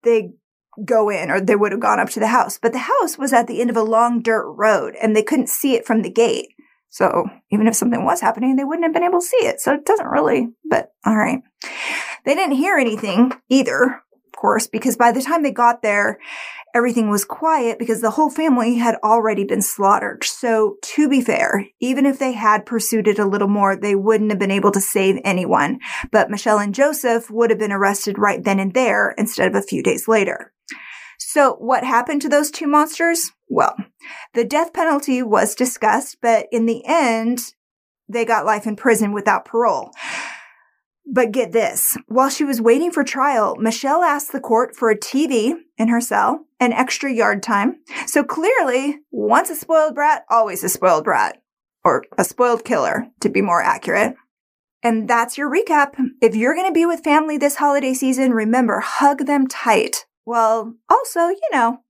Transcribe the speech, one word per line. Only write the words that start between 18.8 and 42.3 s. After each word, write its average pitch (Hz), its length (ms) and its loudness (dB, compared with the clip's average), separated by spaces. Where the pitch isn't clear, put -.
already 214 400 2
been 196 200 -2
slaughtered. 196 600 0
So 220 580 0
to - 280 0
be 262 120 4
fair, - 460 0
even 262 260 0
if 269 140 0
they 262 120 -2
had 214 340 0
pursued 220 420 0
it 202 100 2
a 202 80 0
little 202 220 0
more, 202 260 2
they 202 220 0
wouldn't 214 340 2
have 202 80 -2
been 196 120 0
able 196 220 2
to 196 80 0
save 190 440 0
anyone. 180 560 0
But 220 180 2
Michelle 214 280 0
and 202 160 -2
Joseph 254 560 0
would 226 200 2
have 220 80 2
been 214 140 -2
arrested 202 460 -2
right 202 260 0
then 196 160 2
and 196 140 -4
there 208 440 2
instead 196 300 0
of 190 80 -2
a 196 100 -2
few - 160 -6
days 170 240 0
later. - 460 0
So 277 340 2
what 254 300 -2
happened 262 380 -2
to 311 60 -6
those 294 220 2
two - 160 -8
monsters? 311 680 0
Well, - 280 0
the 233 100 0
death 320 280 -2
penalty 285 500 0
was 202 320 2
discussed, 247 680 -2
but 226 300 2
in 226 140 0
the 226 200 -2
end, 247 540 0
they 233 160 -2
got 220 220 0
life 208 200 -2
in 214 100 -6
prison 214 360 2
without 202 320 0
parole. 226 460 0
But 233 220 0
get 220 200 -4
this, - 440 -2
while 262 220 2
she 294 160 -2